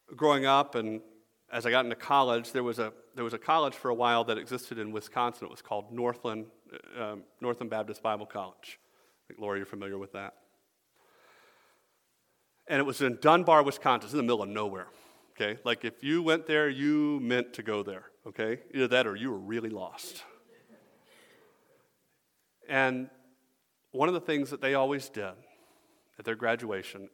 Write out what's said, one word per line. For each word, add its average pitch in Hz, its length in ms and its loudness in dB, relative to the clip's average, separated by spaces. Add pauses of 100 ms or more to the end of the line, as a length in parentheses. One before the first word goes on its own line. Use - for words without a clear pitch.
(160)
growing 143 300 4
up 139 300 6
and 110 260 -4 (500)
as 120 140 -4
I 120 60 2
got 127 120 6
into 117 140 -6
college, 123 560 2
there 127 100 0
was 117 160 -4
a, 110 140 -4 (220)
there 123 100 -6
was 113 80 -6
a 113 60 -6
college 151 340 2
for - 160 -4
a 120 60 2
while 120 300 4
that 113 120 -2
existed 120 400 -10
in 107 160 -8
Wisconsin. 113 540 -4
It - 40 -14
was - 120 -20
called 104 280 -8
Northland, 117 540 -4 (520)
uh, 107 180 -8 (260)
Northland 120 300 -4
Baptist 107 320 -6
Bible 107 240 -2
College. - 520 -12 (460)
I - 20 -20
think, - 140 -18
Laura, 101 160 -2
you're 98 80 -4
familiar 98 320 -10
with 95 160 -12
that. 98 220 -10 (2250)
And 147 120 2
it 139 40 4
was 135 180 -2
in 123 180 2
Dunbar, 160 440 8
Wisconsin. 131 420 0
It's 104 80 -14
in 147 40 0
the 135 60 0
middle 117 200 2
of 98 60 -6
nowhere, 101 360 -4 (460)
okay? 107 320 -2
Like, 117 200 0
if 113 200 -6
you 156 180 2
went 160 240 2
there, 151 240 2
you 147 500 2
meant 123 340 0
to 117 100 -12
go 107 180 -2
there, 95 220 -8 (240)
okay? 113 320 -4 (160)
Either 131 140 2
that 123 180 4
or 101 80 -4
you 120 160 -4
were 101 80 -4
really 110 320 -4
lost. - 520 -12 (2500)
And 131 400 2 (840)
one 135 160 2
of 180 60 2
the 170 80 -2
things 143 300 -2
that 131 100 -8
they 135 140 2
always 135 340 0
did 98 240 -8 (840)
at 104 60 -14
their 113 100 -2
graduation 110 800 -4